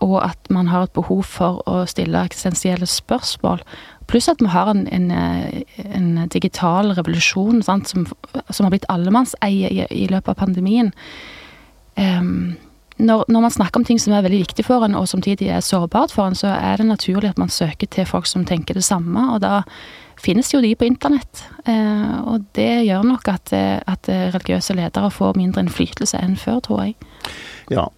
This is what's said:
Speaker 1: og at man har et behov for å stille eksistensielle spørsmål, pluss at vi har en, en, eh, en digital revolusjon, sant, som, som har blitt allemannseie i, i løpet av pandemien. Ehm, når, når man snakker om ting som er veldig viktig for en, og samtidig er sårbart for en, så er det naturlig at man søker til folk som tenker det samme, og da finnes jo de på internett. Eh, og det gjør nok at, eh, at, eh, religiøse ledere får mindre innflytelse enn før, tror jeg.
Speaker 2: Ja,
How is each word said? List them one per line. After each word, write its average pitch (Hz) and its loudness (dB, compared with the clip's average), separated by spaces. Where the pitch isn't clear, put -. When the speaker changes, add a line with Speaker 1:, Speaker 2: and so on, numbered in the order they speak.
Speaker 1:
og 190 2
at - -4
man 180 2
har 180 2
et 185 -4
behov 190 0
for 180 -2
å 180 0
stille 170 -2
eksistensielle 180 -2
spørsmål, - -2
pluss 240 4
at 320 2
vi 214 6
har 180 2
en, 202 2
en, 180 2
eh, 175 -2
en 170 0
digital 185 0
revolusjon, 190 2
sant, 196 0
som, 180 -2
som - 2
har 185 2
blitt - -2
allemannseie 196 0
i, 190 -2
i 196 -2
løpet 190 0
av - -4
pandemien. 190 2
Ehm, 180 0
når, 220 4
når 226 6
man 226 0
snakker 202 2
om 233 0
ting 233 2
som 208 2
er 208 4
veldig 190 2
viktig - -2
for 247 4
en, 208 2
og 185 0
samtidig 190 -2
er 180 0
sårbart 196 0
for 202 0
en, 185 0
så 202 -2
er 196 0
det 220 4
naturlig 202 0
at - -4
man 180 0
søker 170 -2
til 185 -2
folk 180 -2
som 180 -2
tenker 170 -2
det 185 0
samme, 185 0
og 214 -2
da 202 2
finnes 196 2
jo 285 4
de 226 4
på - 0
internett. 254 0
Eh, 214 0
og 226 -2
det 233 2
gjør 190 2
nok 247 0
at, - -4
eh, 196 0
at, 190 -4
eh, 185 0
religiøse 180 -2
ledere 180 0
får 190 2
mindre 185 0
innflytelse - -2
enn 190 0
før, 226 -2
tror 208 -2
jeg. - -10
Speaker 2:
Ja, - 0